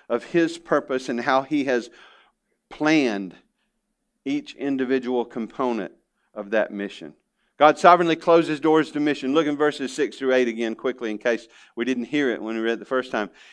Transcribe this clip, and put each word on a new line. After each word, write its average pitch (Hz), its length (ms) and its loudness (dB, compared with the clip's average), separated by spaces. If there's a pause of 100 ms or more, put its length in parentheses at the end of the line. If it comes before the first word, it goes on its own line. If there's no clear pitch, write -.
of 117 160 -2
his 165 320 0
purpose 139 500 -2
and 120 140 -4
how 135 220 2
he 143 200 -2
has 123 260 -2 (800)
planned 123 640 0 (920)
each 143 300 -6
individual 131 680 -2
component 113 720 -6 (400)
of 101 180 -12
that 107 200 0
mission. 98 420 -10 (440)
God 151 220 6
sovereignly 175 380 6
closes 165 420 2
doors 156 320 2
to 147 80 -4
mission. 143 340 -2
Look 156 140 2
in 147 80 -2
verses 143 380 -2
six 139 240 -4
through 131 160 0
eight 127 160 2
again 113 260 -4
quickly 123 360 -6
in 107 60 -6
case 113 300 -2 (300)
we 117 80 -4
didn't 123 200 -2
hear 143 260 0
it 85 100 -6
when 110 140 -6
we 113 60 -4
read 117 120 0
it 113 60 -6
the 101 60 -16
first 127 240 -4
time. 107 200 -4 (240)